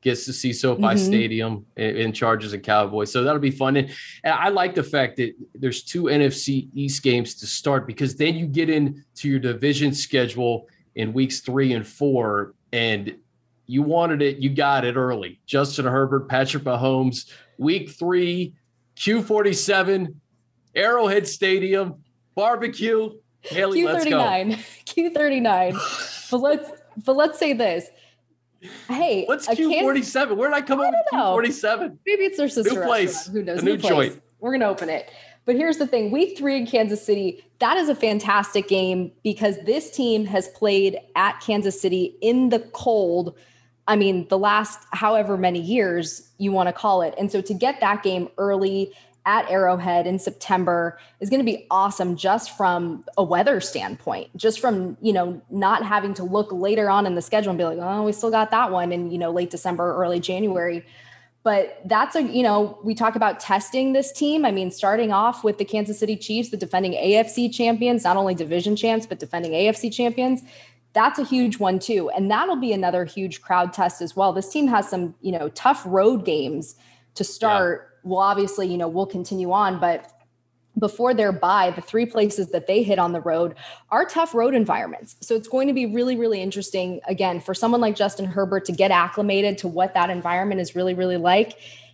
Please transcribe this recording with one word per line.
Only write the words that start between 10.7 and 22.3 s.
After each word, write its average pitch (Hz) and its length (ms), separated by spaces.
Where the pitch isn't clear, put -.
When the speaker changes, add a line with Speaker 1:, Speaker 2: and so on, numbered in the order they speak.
Speaker 1:
in 110 160
weeks 131 300
three 131 320
and 107 120
four, 110 720
and 113 440
you 131 160
wanted 160 380
it, 139 160
you 135 120
got 139 360
it 123 100
early. 120 500
Justin 139 400
Herbert, 135 440
Patrick 135 340
Mahomes, 131 680
week 156 340
three, 175 600
Q 214 260
forty-seven, 190 1000
Arrowhead 202 540
Stadium, 190 760